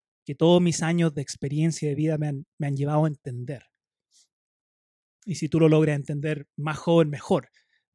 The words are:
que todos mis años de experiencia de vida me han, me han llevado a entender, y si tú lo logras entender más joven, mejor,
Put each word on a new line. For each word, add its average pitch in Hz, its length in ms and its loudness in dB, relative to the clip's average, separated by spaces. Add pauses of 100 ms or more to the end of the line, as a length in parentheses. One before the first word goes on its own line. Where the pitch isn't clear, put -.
(260)
que 143 80 -8
todos 175 260 6
mis 170 220 0
años 165 320 0
de 143 80 -6
experiencia 151 680 -2
de 139 60 -2
vida 151 240 0
me 151 80 -2
han, 143 200 -6 (120)
me 147 80 -4
han 139 100 -4
llevado 151 280 2
a 156 40 2
entender, 123 560 -10 (1600)
y 180 120 -6
si 156 120 -6
tú 160 120 2
lo 160 80 6
logras 156 280 4
entender 147 600 -6
más 151 220 -6
joven, 170 300 4
mejor, 147 400 -4 (460)